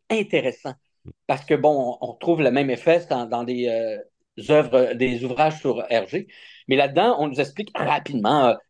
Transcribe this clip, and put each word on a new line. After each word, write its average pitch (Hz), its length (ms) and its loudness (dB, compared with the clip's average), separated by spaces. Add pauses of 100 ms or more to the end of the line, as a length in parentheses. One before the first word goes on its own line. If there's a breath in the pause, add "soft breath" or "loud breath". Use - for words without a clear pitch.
intéressant 160 680 -2 (520)
parce 139 180 -4
que, 156 100 2
bon, 139 460 0
on, 123 60 -6
on 117 60 -10
retrouve 165 300 0
le 127 100 4
même 139 180 0
effet 170 400 2
dans, 120 160 -4
dans 120 160 -4
des, 123 240 -4
euh, 113 320 -4 (520)
œuvres, 127 420 4
des 123 320 -2
ouvrages 151 340 0
sur 120 320 -2
Hergé. 113 380 -2 (400 loud breath)
Mais 135 80 2
là-dedans, 147 420 2
on 151 80 0
nous 139 140 -4
explique 208 340 -6
rapidement, 139 760 0
euh, 110 40 2 (160)